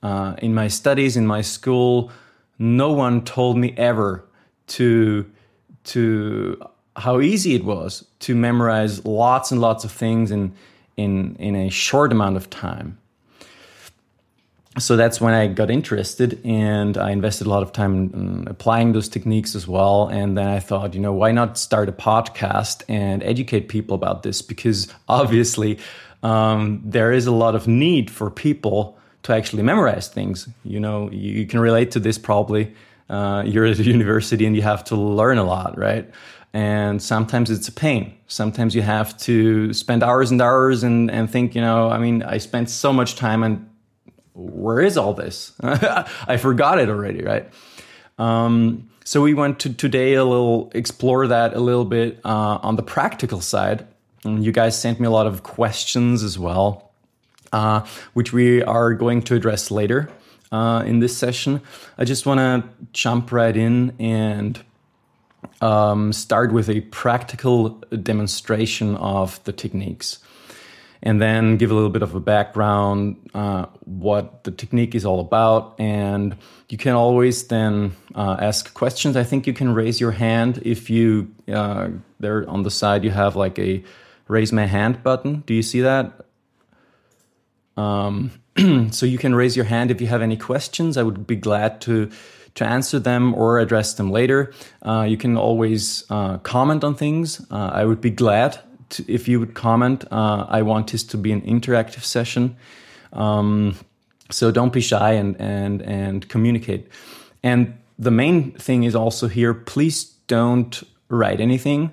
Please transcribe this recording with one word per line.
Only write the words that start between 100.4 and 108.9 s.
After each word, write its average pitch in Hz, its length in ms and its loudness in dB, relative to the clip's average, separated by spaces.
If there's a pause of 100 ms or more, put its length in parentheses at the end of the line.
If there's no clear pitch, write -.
I 110 120 0
want 107 300 0
this 110 140 -6
to - 120 -8
be 107 140 -2
an 104 100 -2
interactive 117 640 -2
session. 123 540 -2 (560)
Um, 104 640 0 (520)
so 113 220 2
don't 120 220 2
be 123 80 0
shy 107 320 2
and, 101 260 -2
and, 101 440 -4
and 98 440 -6
communicate. 113 600 0 (560)
And 123 340 2 (200)
the 120 140 0
main 139 420 2
thing 123 300 0
is 117 120 0